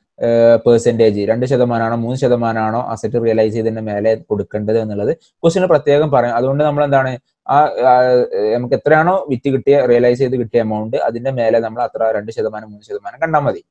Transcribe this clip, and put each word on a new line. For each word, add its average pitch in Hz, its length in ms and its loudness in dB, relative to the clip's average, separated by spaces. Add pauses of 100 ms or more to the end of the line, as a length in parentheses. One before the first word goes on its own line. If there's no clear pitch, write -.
(220)
ഏഹ്, 117 360 4
പെർസെന്റേജ്, 113 640 2
രണ്ട് 113 240 -2
ശതമാനമാണോ 120 500 0
മൂന്ന് 120 220 -4
ശതമാനമാണോ 117 640 -2
അസറ്റ് 113 440 -4
റിയലൈസ് 110 280 2
ചെയ്തതിന്റെ 110 280 -4
മേലെ 107 340 -2
കൊടുക്കേണ്ടത് 104 640 -4
എന്നുള്ളത് 107 340 -4
ക്വസ്റ്റ്യനിൽ 180 540 -2
പ്രത്യേകം 147 440 2
പറയും. 120 240 2
അതുകൊണ്ട് 135 280 0
നമ്മൾ 147 200 0
എന്താണ്, 131 360 0 (280)
ആ, 139 120 2
ആ, 123 420 4 (320)
ഏഹ്, 107 220 0
നമുക്ക് 123 180 -4
എത്രയാണോ 156 560 2
വിറ്റ് 135 200 -4
കിട്ടിയ, 135 360 2
റിയലൈസ് 123 340 2
ചെയ്ത് 131 160 -2
കിട്ടിയ 117 240 -2
എമൗണ്ട്, 110 380 -4
അതിന്റെ 123 340 -4
മേലെ 117 280 0
നമ്മൾ 113 220 -6
അത്ര 113 220 -4
രണ്ട് 110 280 -2
ശതമാനം, 107 400 -8
മൂന്ന് 104 140 -20
ശതമാനം 104 360 -12
കണ്ടാൽ 160 180 0
മതി. 113 320 -4